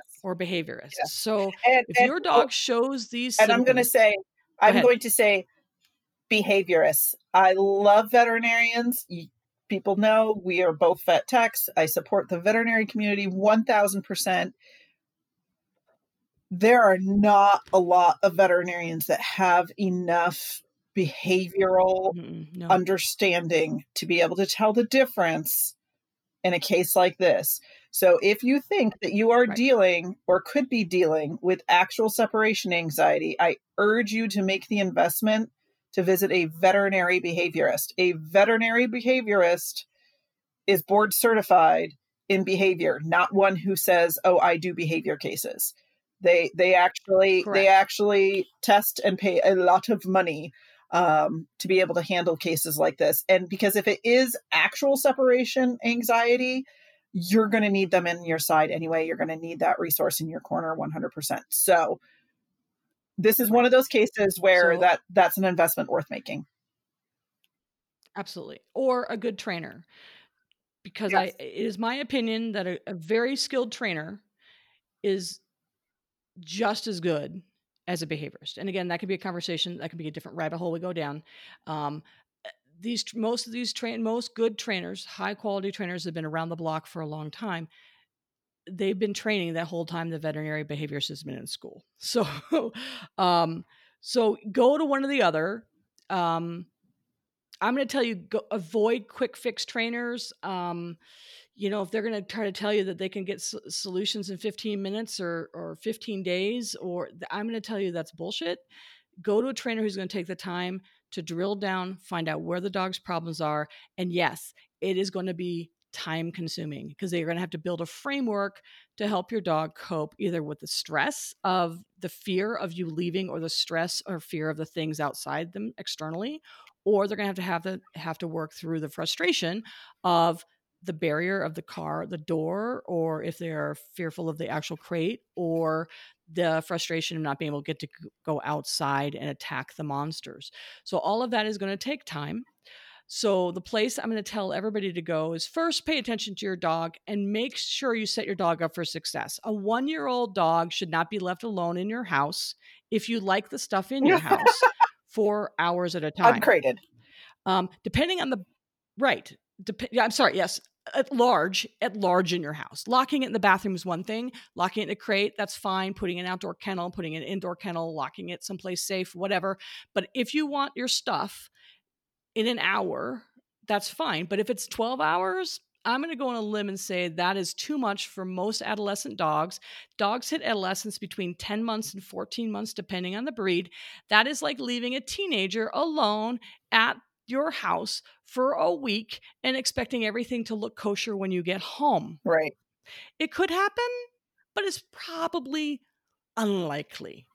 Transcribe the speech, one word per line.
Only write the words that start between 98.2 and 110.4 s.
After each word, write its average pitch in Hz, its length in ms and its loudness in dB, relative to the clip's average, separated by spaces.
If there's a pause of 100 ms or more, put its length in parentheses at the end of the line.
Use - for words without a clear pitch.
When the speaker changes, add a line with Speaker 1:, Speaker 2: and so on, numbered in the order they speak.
Speaker 1:
avoid 214 580 -2
quick - 280 -6
fix - 280 -6
trainers. 240 680 -6 (100)
Um, 175 540 -8 (580)
you 196 160 -6
know, 208 120 -4
if 180 100 -8
they're 214 100 -4
gonna 214 200 -6
try 208 220 -8
to 196 80 -4
tell 208 200 -4
you 208 120 2
that 185 140 -8
they 190 100 -6
can 196 160 -8
get 185 120 -8
s-, - 180 -10 (140)
solutions 196 640 -6
in 185 80 -10
fifteen 208 440 -8
minutes 208 380 -8
or, 170 340 -8
or 165 220 -12
fifteen 220 480 -8
days, 196 500 -4
or 175 340 -8
th-, - 220 -18
I'm 208 160 -6
gonna 226 140 -6
tell 220 180 -8
you 190 140 -4
that's 165 200 -8
bullshit. 214 460 -8 (640)
Go 208 200 0
to 254 80 -2
a 269 60 -6
trainer 226 280 -4
who's 208 140 -2
gonna 185 120 -6
take 180 180 -8
the 185 80 -8
time 180 480 -8 (300)